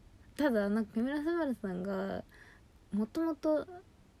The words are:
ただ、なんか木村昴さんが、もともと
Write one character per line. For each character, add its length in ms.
た 160
だ、 180
な 120
ん 40
か 80
木 80
村 160
昴 440
さ 60
ん 160
が、 400
も 160
と 140
も 140
と 320